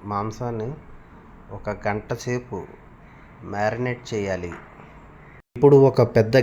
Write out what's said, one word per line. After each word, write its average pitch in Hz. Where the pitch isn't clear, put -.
మాంసాన్ని 110
ఒక 104
గంట 104
సేపు 123
మ్యారినేట్ 117
చేయాలి. 95
ఇప్పుడు 139
ఒక 131
పెద్ద 110